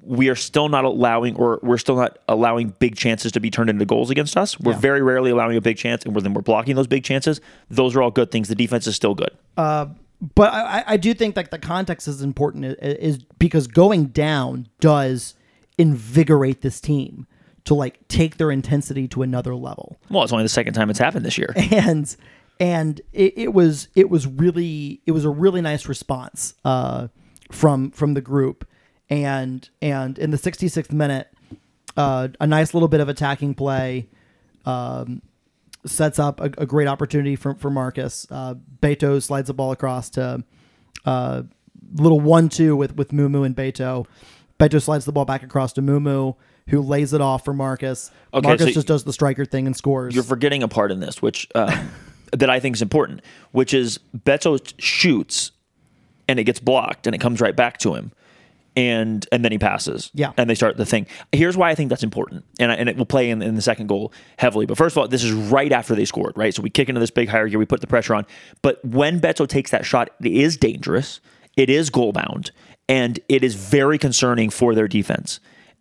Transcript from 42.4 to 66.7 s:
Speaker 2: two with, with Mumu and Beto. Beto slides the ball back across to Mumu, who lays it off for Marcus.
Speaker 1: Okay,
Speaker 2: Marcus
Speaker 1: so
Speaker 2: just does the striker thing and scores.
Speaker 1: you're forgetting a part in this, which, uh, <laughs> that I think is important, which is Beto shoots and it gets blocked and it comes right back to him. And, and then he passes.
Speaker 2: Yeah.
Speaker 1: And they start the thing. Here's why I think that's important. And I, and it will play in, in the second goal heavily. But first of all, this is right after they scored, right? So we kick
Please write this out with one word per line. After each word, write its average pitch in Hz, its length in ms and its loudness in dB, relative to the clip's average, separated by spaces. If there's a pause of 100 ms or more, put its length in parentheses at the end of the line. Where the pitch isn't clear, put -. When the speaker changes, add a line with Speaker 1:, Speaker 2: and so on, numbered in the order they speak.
Speaker 2:
two 156 260 4
with, 139 200 -2
with 139 160 -2
Mumu 143 340 2
and 131 100 -2
Beto. 127 520 -6 (520)
Beto 151 220 6
slides 151 240 -2
the 143 60 -4
ball 143 140 0
back 135 180 -4
across 131 300 -2
to 143 100 -4
Mumu, 139 520 0 (340)
who 147 120 4
lays 143 320 0
it 151 80 2
off 135 240 -2
for 143 80 -4
Marcus. 131 560 -6 (240)
Speaker 1:
Okay, 135 140 2
Speaker 2:
Marcus 156 200 4
Speaker 1:
so 170 60 4
Speaker 2:
just 156 140 0
does 147 160 0
the 139 100 -6
striker 139 320 0
thing 131 220 -2
and 131 100 -2
scores. 127 380 -2
Speaker 1:
you're 127 80 2
forgetting 131 400 0
a 110 40 -2
part 101 240 0
in 92 80 -4
this, - 220 -10
which, - 320 -2
uh, 107 300 0 (240)
<laughs> - 240 -18
that 131 180 2
I 127 100 2
think 127 160 -2
is 107 60 -4
important, 117 400 0 (300)
which 127 200 2
is 123 280 0 (180)
Beto 143 420 2 (200)
shoots - 720 0 (760)
and 127 120 0
it 110 60 -2
gets 117 140 2
blocked 120 460 0
and 120 100 -2
it - 40 -10
comes 120 200 -2
right 104 160 0
back 117 240 0
to 92 140 0
him. 55 180 -10 (680)
And, 113 540 0
and 120 140 2
then 110 80 2
he 107 40 -2
passes. - 560 -2
Speaker 2:
Yeah. 143 220 -4
Speaker 1:
And 120 140 0
they 113 60 0
start 110 200 0
the 110 100 -4
thing. 104 220 -2 (240)
Here's 170 240 2
why 180 140 2
I 156 60 0
think 147 140 -2
that's 120 140 -2
important. 101 400 -6 (160)
And 117 140 2
I, - 20 0
and 120 140 -2
it 113 80 -4
will 123 80 0
play 127 240 2
in, 110 120 -2
in 110 140 -2
the 107 60 -2
second 110 260 -2
goal 104 240 -4 (240)
heavily. 110 300 0
But 107 120 -4
first 160 180 2
of - 20 2
all, 123 100 2
this 120 160 -2
is 113 80 0
right 120 400 2
after 120 240 0
they 104 80 0
scored, - 320 -4
right? 107 180 0
So - 80 -6
we 110 80 -4
kick 135 200 0